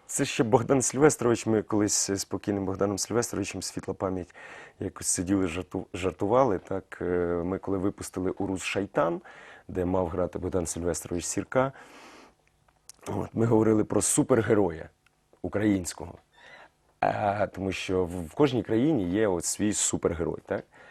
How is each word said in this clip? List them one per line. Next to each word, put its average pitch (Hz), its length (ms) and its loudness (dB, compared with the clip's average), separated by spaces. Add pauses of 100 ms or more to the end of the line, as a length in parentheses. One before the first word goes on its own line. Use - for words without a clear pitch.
це - 200 -2
ще - 180 2
Богдан 120 380 4
Сильвестрович, 123 640 4
ми 113 160 4
колись 104 500 0
з 98 140 -2
покійним 101 400 -2
Богданом 95 320 0
Сильвестровичем, 101 640 -2
світла - 320 -6
пам'ять, 92 420 -4 (440)
якось - 280 -8
сиділи, 95 400 2
жарту-, 87 460 -6
жартували, 98 680 2
так, - 420 -8
е, 87 40 -2 (400)
ми 92 120 -2
коли 98 200 -4
випустили 92 540 -4
«Урус 95 320 -4
Шайтан», 151 580 -2 (460)
де 90 180 -2
мав 92 220 2
грати 87 320 -2
Богдан 87 260 -2
Сильвестрович 85 600 -4
Сірка, 131 460 0 (1400)
от, 98 260 -4
ми 110 120 2
говорили 110 380 4
про 101 180 0
супергероя 104 880 2 (520)
українського. 92 720 -2 (880)
Е, 101 440 0
тому 95 240 -4
що 92 340 -2
в, 85 200 -8
в 76 80 -16
кожній 123 300 2
країні 113 460 2
є 107 180 2
от 87 180 0
свій 104 280 0
супергерой, 82 720 -2
так? - 180 -4 (280)